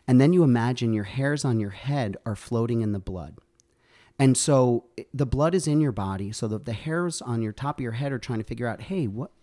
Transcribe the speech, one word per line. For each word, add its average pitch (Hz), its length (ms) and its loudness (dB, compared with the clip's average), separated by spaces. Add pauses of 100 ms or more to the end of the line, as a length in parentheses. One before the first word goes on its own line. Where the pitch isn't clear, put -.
And 127 120 8
then 143 120 6
you 180 100 6
imagine 120 500 2
your 107 120 0
hairs 139 400 -2
on 117 160 2
your 101 100 -2
head 120 460 -4 (100)
are 110 80 -4
floating 117 460 -2
in 110 100 0
the 104 80 -2
blood. 87 380 -10 (800)
And 131 180 6
so 127 500 2 (120)
i-, - 160 -14
the 139 120 0
blood 143 280 0
is 180 140 0
in 151 120 4
your 147 120 2
body, 95 400 -4
so 113 160 -4
that 107 160 -4
the 120 80 -6
hairs 165 500 -4
on 117 180 -4
your 110 120 -2
top 139 260 -6
of 135 60 -6
your 117 80 -4
head 139 180 -4
are 135 80 -4
trying 117 220 -4
to 107 40 -8
figure 120 220 -6
out, 113 160 -6
"Hey, 175 240 -4
what? 107 240 -6 (120)